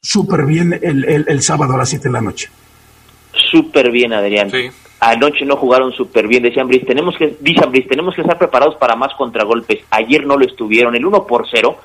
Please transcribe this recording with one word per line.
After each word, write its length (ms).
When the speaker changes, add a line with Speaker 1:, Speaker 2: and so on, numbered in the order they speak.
Speaker 1:
súper 440
bien 380
el, 220
el, 240
el 140
sábado 320
a 40
las 100
siete 200
de 40
la 80
noche. 280
Speaker 2:
Súper 400
bien, 220
Adrián. 380
Speaker 3:
Sí. 180
Speaker 2:
Anoche 440
no 120
jugaron 360
súper 340
bien, 160
decía 200
Ambriz, 240
tenemos 300
que, 240
dice 220
Ambriz, 260
"tenemos 260
que 80
estar 140
preparados 400
para 200
más 200
contragolpes". 640
Ayer 360
no 100
lo 80
estuvieron, 520
el 100
uno 200
por 220
cero, 360